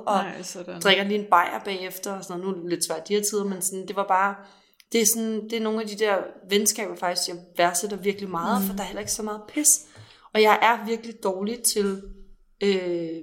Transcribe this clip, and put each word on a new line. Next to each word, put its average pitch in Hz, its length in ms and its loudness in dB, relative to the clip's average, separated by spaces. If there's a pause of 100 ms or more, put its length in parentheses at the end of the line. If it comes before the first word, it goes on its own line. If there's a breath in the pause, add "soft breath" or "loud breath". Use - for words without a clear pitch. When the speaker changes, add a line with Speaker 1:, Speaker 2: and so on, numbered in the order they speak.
Speaker 1:
og 202 180 2
Speaker 2:
Nej, 175 180 -10
sådan. 180 400 -12
Speaker 1:
drikker 196 220 4
lige 208 160 0
en 202 100 -4
bajer 190 360 6
bagefter, 185 480 -6
og 185 100 -8
sådan 175 180 -8
noget. 190 140 -2
Nu 175 40 -8
er 170 40 -10
det 175 100 -6
lidt 160 120 0
svært 160 220 -4
de 202 80 0
her 208 80 2
tider, 202 220 -2
men 190 160 -4
sådan, 190 260 -6
det 196 80 -8
var 196 120 0
bare, 196 280 2 (560 loud breath)
det 233 100 4
er 214 40 4
sådan, 220 380 0
det 220 100 -8
er 226 80 -2
nogle 220 200 0
af 214 60 -6
de 208 100 -10
der 208 200 2 (320)
venskaber, 202 460 0
faktisk, 180 340 -2
jeg 175 80 -8 (200)
værdsætter 185 400 0
virkelig 196 320 -4
meget, 185 320 0
Speaker 2:
Mm. 196 60 0
Speaker 1:
for 190 80 -4
der 202 80 -4
er 185 40 -6
heller 196 140 -8
ikke 214 100 -6
så 214 120 -4
meget 214 240 -6
pis. - 320 4 (540 loud breath)
Og 214 80 6
jeg 208 200 8
er 220 260 6
virkelig 226 360 -6
dårlig 202 400 -2
til, 196 380 0 (600)
øh, 175 460 0 (140)